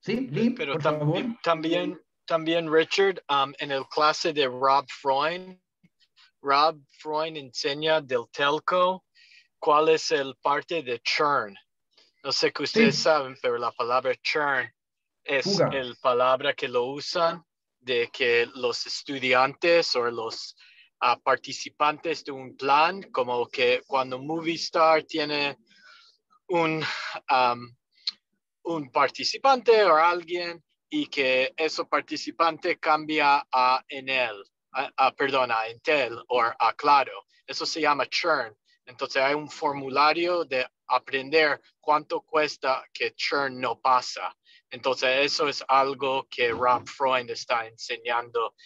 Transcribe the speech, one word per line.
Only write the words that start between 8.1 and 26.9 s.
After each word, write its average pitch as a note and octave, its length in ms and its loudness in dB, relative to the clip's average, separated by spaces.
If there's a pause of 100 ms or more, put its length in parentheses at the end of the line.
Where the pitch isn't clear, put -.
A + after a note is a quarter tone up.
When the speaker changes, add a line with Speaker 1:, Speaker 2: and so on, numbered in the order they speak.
Speaker 2:
telco F3+ 720 0 (540)
cuál D#3 320 4
es D#3+ 220 2
el C3+ 320 -4
parte D3 400 -2
de A#2+ 160 -6
churn. C3 560 0 (680)
No C#3 80 -6
sé D3 200 0
qué - 120 -6
ustedes A3 320 4
Speaker 1:
Sí. - 80 -4
Speaker 2:
saben, C#3+ 380 0
pero A#2+ 160 0
la A#2+ 140 -2
palabra B2 500 -2
churn C3+ 500 -2 (520)
es C#3 220 -2
Speaker 1:
Fuga. F3+ 280 2
Speaker 2:
el B2+ 240 -6
palabra C3 560 2
que - 140 -6
lo B2 180 0
usan E3 580 -4 (360)
de A#2+ 320 -2
que A#2+ 440 2
los B2 300 -4
estudiantes C3+ 1080 0
o A#2+ 160 0
los, A2+ 440 -10 (440)
ah, B2 240 2
participantes D3 1000 -2
de D3+ 80 -12
un C3 240 -14
plan, D#3 460 2 (100)
como A#2+ 360 -2
que B2 400 2
cuando C3 320 -2
Movistar D#3+ 840 0
tiene D3 540 -4 (920)
un, D#3+ 340 0 (440)